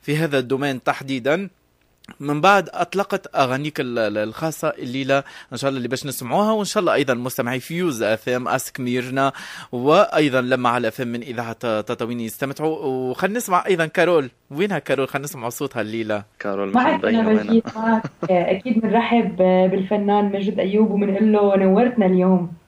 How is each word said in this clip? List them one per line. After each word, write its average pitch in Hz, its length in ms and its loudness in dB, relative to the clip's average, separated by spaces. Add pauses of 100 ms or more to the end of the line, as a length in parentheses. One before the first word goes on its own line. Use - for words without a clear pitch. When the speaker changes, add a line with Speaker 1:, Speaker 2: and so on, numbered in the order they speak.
Speaker 1:
في 147 160 -4
هذا 147 220 0
الدومين 131 440 -2
تحديدًا. 139 680 -2 (680)
من 147 220 -2
بعد 190 320 4
أطلقت 190 640 -4
أغانيك 139 440 -2
ال-، 120 200 -4
ال-، 104 180 0
الخاصة 147 520 -4
الليلة 135 540 -2 (300)
إن 120 40 -10
شاء 139 120 -2
الله 135 80 -4
اللي 120 100 -6
باش 127 180 -6
نسمعوها، 143 460 -2
وإن 208 140 0
شاء 208 160 -2
الله 170 120 2
أيضًا 131 200 2
مستمعي 123 460 -4
فيوز 160 440 -4
اف 107 260 0
ام، 123 180 -2
أسك - 320 -4
ميرنا، 127 520 -2 (400)
وأيضًا 143 720 4
لما 123 280 0
على 120 180 0
اف 110 140 -6
ام 120 60 -4
من 120 160 -6
إذاعة 113 580 -4
تطاوين 120 380 -6
يستمتعوا. 139 680 -4
وخلنا 131 520 -2
نسمع 196 280 0
أيضًا 170 200 2
كارول. 165 440 2 (220)
وينها 175 280 -2
كارول؟ 135 280 0
خلنا 139 180 -6
نسمع 123 240 -8
صوتها 123 320 -4
الليلة. 107 420 -4 (160)
Speaker 2:
كارول 101 300 -2
مش 98 60 -4
Speaker 3:
معك 262 180 2
Speaker 2:
مبينة 226 260 0
Speaker 3:
أنا 220 100 2
Speaker 2:
وينها. 214 140 4
Speaker 3:
مجيد، 226 200 2 (120)
معك. 220 280 0 (260)
أكيد 185 500 0
بنرحب 220 560 2 (360)
بالفنان 202 600 2
مجد 196 280 -2
أيوب 196 320 2
وبنقول 202 420 2
له 202 240 4
نورتنا 202 480 4
اليوم. 185 460 4 (160)